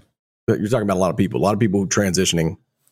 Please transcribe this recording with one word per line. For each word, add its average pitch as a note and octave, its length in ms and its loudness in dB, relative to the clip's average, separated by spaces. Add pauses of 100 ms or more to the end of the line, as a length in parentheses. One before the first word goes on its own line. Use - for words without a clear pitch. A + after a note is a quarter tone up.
(460)
But A2 140 0
you're G#2 80 -2
talking A2 180 0
about F#2+ 120 0
a - 20 2
lot F#2 100 2
of E2 60 -4
people, E2+ 240 -2
a - 20 -2
lot G2+ 120 2
of G2+ 40 -2
people G2+ 220 2
who F#2 80 -2
transitioning E2+ 680 0 (360)